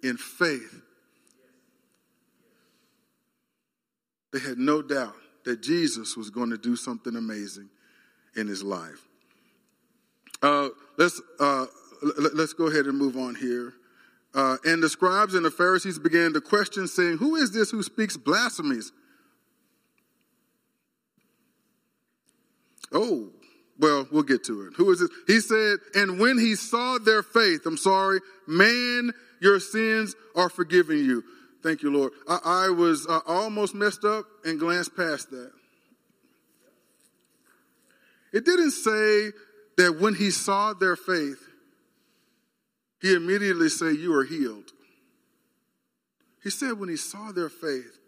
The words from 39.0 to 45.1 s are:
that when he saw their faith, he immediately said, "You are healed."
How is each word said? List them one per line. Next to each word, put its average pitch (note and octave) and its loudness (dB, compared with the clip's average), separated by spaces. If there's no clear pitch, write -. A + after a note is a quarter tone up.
that F3 4
when G3+ 2
he G3 0
saw G3+ -2
their F3+ 0
faith, D#3 -4
he F#3+ 4
immediately F3+ 2
said, D#3 0
"You E3 0
are C#3 4
healed." C3 -6